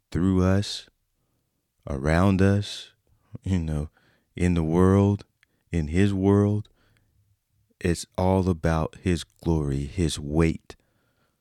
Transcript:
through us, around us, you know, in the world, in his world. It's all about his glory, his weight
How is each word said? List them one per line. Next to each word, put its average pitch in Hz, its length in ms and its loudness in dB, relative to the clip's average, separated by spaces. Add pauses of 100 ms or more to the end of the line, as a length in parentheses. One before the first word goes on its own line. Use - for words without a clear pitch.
(100)
through 92 320 2
us, 95 460 0 (1000)
around 82 560 0
us, 101 480 -2 (540)
you 95 160 -2
know, 78 300 -6 (440)
in 87 200 0
the 82 100 0
world, 95 600 2 (460)
in 80 160 -2
his 95 260 0
world. 101 560 2 (1120)
It's - 280 -2 (100)
all 92 320 2
about 80 540 -2
his 85 200 -2
glory, 71 600 -4
his 78 340 -4
weight 78 580 -2 (640)